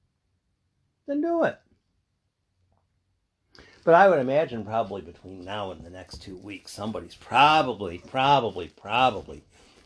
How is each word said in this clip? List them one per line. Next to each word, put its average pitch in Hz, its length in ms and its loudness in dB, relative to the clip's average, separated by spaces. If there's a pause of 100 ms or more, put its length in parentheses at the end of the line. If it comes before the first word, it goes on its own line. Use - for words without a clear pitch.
(1080)
then 285 140 -2
do 339 220 0
it. - 140 -2 (2250)
But 165 120 6
I 190 120 8
would 175 120 6
imagine 127 460 0
probably 101 360 -4
between 90 420 -18
now 98 280 -8
and 80 120 -16
the 85 60 -18
next 92 320 -18
two - 160 -16
weeks, 95 340 -16
somebody's 101 440 -10
probably, 120 840 2
probably, 127 680 0
probably 98 760 -2 (420)